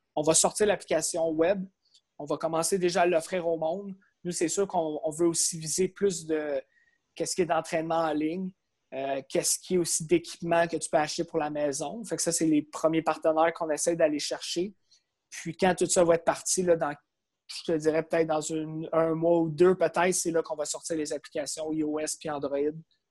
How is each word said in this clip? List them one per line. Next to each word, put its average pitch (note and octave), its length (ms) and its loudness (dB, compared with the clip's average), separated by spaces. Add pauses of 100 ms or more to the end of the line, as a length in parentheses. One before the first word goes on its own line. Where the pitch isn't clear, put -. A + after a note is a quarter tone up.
(160)
On D3+ 60 -2
va D#3 120 4
sortir G3 340 2
l'application E3 640 0
web. F3 360 2 (540)
On D3 60 -10
va D3+ 100 -4
commencer D#3+ 420 -2
déjà F3 260 2
à - 20 4
l'offrir F3 420 0
au E3 100 0
monde. F#3+ 380 -6 (300)
Nous, F3 80 -4
c'est E3 160 0
sûr G3 180 0
qu'on, D#3+ 360 -2
on D#3+ 60 0
veut D#3+ 160 0
aussi E3+ 320 0
viser D#3+ 300 -2
plus F#3 380 -2
de D3+ 360 -2 (540)
qu'est-ce - 180 -4
qui F#3 100 2
est - 20 -2
d'entraînement E3 500 0
en D#3+ 160 2
ligne, D#3+ 400 -2 (420)
euh, C3+ 360 -4
qu'est-ce - 280 0
qui - 180 -2
est - 20 6
aussi E3 280 0
d'équipement E3+ 640 2
que E3 100 -4
tu - 120 -6
peux E3+ 80 2
acheter D#3 260 0
pour D#3+ 160 -4
la D3+ 100 -2
maison. D3 540 -4
Fait E3+ 140 -6
que - 40 -2
ça, E3 120 0
c'est E3 120 0
les D3+ 160 4
premiers D#3+ 400 0
partenaires D#3+ 520 2
qu'on E3 160 -4
essaie E3+ 260 0
d'aller D3+ 240 2
chercher. F3 540 -4 (560)
Puis - 260 -10
quand F3+ 200 4
tout F3+ 120 2
ça F#3 160 4
va E3 120 6
être E3 100 -2
parti, - 360 0
là, F3 140 4
dans, D3+ 180 -2 (540)
je - 240 -8
te E3 60 2
dirais D#3 260 0
peut-être E3 240 0
dans D#3 140 0
une, D#3 500 -6
un E3 240 2
mois E3+ 240 4
ou E3 100 2
deux, F3 260 6
peut-être, F3 380 2
c'est F3 180 -2
là D#3+ 120 2
qu'on D#3+ 120 -8
va D3 100 -6
sortir D#3+ 320 -6
les D3+ 160 -4
applications D#3 580 -6
I D#3 120 -2
O D3+ 160 -2
S D#3 180 -6
puis D#3+ 120 -8
Android C#3 280 -4 (540)